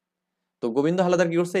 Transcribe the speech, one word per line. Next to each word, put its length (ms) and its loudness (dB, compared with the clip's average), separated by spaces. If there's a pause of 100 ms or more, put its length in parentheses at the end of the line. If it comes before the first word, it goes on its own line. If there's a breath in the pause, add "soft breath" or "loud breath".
(640)
তো 80 -2
গোবিন্দ 300 0
হালাদার 280 2
কি 80 -4
করছে, 240 -2